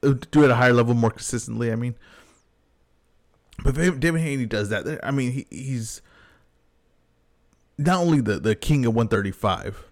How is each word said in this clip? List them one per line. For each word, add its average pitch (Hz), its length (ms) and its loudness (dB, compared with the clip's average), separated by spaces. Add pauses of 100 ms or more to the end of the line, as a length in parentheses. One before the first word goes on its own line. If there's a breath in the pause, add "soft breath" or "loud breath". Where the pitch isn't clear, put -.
do 143 400 2
it 147 40 8
at 131 40 6
a 117 60 4
higher 123 160 6
level 120 220 4
more 113 180 2
consistently, 117 580 -6
I 113 60 -2
mean. 120 180 -6 (1700 soft breath)
But 139 160 0
if 165 220 0
Devin 165 200 0
Haney 139 260 -2
does 104 240 -2
that, 107 340 -4
I 139 80 -4
mean, 131 180 0
he, 135 180 -8
he's 123 540 -10 (1800 soft breath)
not 175 220 2
only 160 200 4
the, 104 200 -2
the 107 160 0
king 139 280 0
of 113 120 2
one 117 100 2
thirty-five 98 840 -4